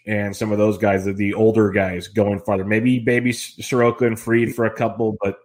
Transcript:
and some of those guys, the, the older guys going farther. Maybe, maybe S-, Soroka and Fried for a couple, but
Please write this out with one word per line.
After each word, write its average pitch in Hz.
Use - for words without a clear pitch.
and 104
some 107
of 104
those 104
guys, 98
the, 98
the 101
older 110
guys 92
going 101
farther. 95
Maybe, 117
maybe 120
S-, -
Soroka 120
and 113
Fried 117
for 117
a 110
couple, 110
but 98